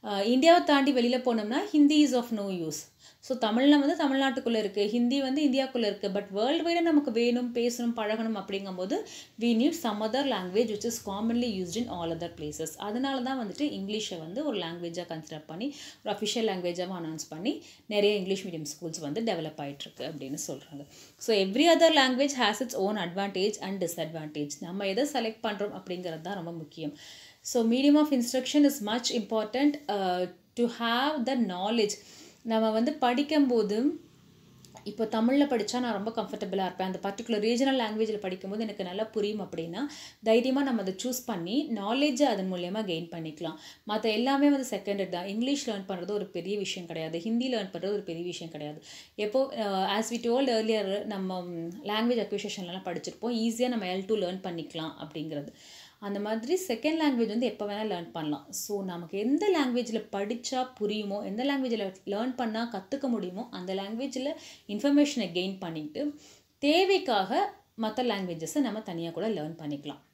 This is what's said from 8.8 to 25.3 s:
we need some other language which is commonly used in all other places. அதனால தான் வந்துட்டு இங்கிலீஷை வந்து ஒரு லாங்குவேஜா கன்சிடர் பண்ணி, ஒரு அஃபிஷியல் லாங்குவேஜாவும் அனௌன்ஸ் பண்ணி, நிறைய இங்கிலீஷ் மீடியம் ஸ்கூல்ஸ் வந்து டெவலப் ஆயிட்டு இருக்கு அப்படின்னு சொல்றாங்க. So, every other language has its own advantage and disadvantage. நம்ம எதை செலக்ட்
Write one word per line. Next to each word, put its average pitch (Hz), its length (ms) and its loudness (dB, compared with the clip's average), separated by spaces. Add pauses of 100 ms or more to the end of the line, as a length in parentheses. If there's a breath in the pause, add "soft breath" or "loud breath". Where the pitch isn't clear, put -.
we 233 100 4 (120)
need 320 120 4 (100)
some 208 180 0
other 220 240 0
language 208 480 2
which 208 120 -6
is 233 200 -2
commonly 226 440 0 (120)
used 175 140 -6
in 226 140 -2
all 170 240 -4
other 165 240 -6
places. 156 400 -6
அதனால 262 440 -2
தான் 262 200 -2
வந்துட்டு 226 260 -4 (100)
இங்கிலீஷை 202 420 -4
வந்து 185 260 -6
ஒரு 247 120 -2
லாங்குவேஜா 175 540 -6
கன்சிடர் 160 340 -10
பண்ணி, 185 220 -6 (380 loud breath)
ஒரு 208 100 -2
அஃபிஷியல் 220 340 0
லாங்குவேஜாவும் 180 500 -2
அனௌன்ஸ் 160 300 -6
பண்ணி, 180 240 -4 (320 loud breath)
நிறைய 208 300 4
இங்கிலீஷ் 190 320 -2
மீடியம் 160 260 -6
ஸ்கூல்ஸ் 165 260 -10
வந்து 156 220 -4
டெவலப் 165 420 -2
ஆயிட்டு 143 220 -10
இருக்கு 123 220 -12
அப்படின்னு 143 400 -8
சொல்றாங்க. 143 380 -12 (320 loud breath)
So, 220 200 2
every 196 380 4
other 330 180 8
language 269 460 4
has 214 260 2
its 233 100 -8
own 202 220 0
advantage 190 640 -2
and 190 220 -4
disadvantage. 156 760 -6
நம்ம 190 280 -4
எதை 202 260 2
செலக்ட் 226 300 -2